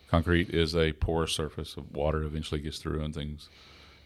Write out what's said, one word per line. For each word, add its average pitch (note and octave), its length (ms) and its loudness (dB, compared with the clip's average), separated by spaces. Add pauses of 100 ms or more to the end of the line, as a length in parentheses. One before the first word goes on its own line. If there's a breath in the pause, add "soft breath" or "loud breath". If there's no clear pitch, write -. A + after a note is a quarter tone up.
Concrete E2+ 400 4
is E2 260 2
a D#2+ 180 4
porous D#2+ 380 0
surface D#2 460 -6
of C#2+ 180 -12
water D2+ 280 0
eventually D2+ 360 -4
gets D2+ 200 -8
through D#2 220 -4
and D2+ 120 -4
things. D2+ 340 -8 (580 soft breath)